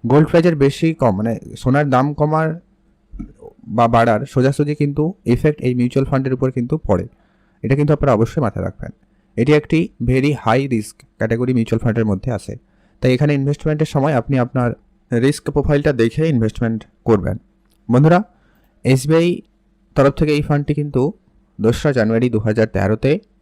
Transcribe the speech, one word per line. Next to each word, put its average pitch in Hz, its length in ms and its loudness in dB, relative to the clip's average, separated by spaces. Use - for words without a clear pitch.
গোল্ড 147 240 4
প্রাইসের 170 260 2
বেশি 143 380 0
কম, 117 220 0
মানে 107 240 -4
সোনার 139 320 0
দাম 131 240 2
কমার 156 460 -2
বা 117 200 2
বাড়ার 117 380 2
সোজাসুজি 143 500 0
কিন্তু 147 380 -2
ইফেক্ট 147 360 0
এই 127 140 -2
মিউচুয়াল 123 340 0
ফান্ডের 135 240 -2
উপর 127 180 -2
কিন্তু 127 260 -4
পড়ে, 92 300 -2
এটা 120 140 0
কিন্তু 147 180 2
আপনারা 139 200 2
অবশ্যই 113 280 0
মাথায় 98 240 -4
রাখবেন। - 260 -10
এটি 139 180 2
একটি 160 360 0
very 131 300 0
high 131 220 0
risk 113 280 -4
category 120 340 -2
মিউচুয়াল 113 260 0
ফান্ডের 113 260 0
মধ্যে 104 260 -4
আসে, 104 240 -8
তাই 127 120 2
এখানে 147 200 0
ইনভেস্টমেন্টের 143 520 -2
সময় 147 280 -2
আপনি 131 260 0
আপনার 120 320 -2
রিস্ক 131 360 0
প্রোফাইলটা 147 440 0
দেখে 120 340 0
ইনভেস্টমেন্ট 113 560 -2
করবেন। 107 320 0
বন্ধুরা, 160 320 4
এসবিআই 151 580 2
তরফ 139 180 4
থেকে 151 180 0
এই 147 100 0
ফান্ডটি 147 320 -2
কিন্তু 147 400 -2
দোসরা 117 300 0
জানুয়ারি 117 380 0
দু 110 100 -2
হাজার 110 280 0
তেরোতে 110 520 -2